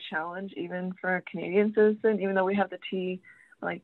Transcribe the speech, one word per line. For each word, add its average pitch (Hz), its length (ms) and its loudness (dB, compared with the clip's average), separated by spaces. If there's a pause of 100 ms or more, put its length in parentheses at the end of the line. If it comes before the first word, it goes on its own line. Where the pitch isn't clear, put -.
(100)
challenge 175 460 -6
even 180 440 -6
for 185 160 0
a 180 60 -6
Canadian 190 520 0
citizen, 214 460 4
even 196 140 0
though 190 120 4
we 196 100 0
have 190 140 2
the 180 80 -10 (120)
T, 185 300 -4 (400)
like, 175 240 -6